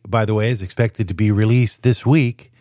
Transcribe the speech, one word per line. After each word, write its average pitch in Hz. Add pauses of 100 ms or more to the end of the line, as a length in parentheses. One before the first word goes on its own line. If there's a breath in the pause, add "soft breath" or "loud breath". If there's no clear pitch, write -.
by 110
the 107
way, 107
is 107
expected 107
to 87
be 107
released 110
this 123
week 127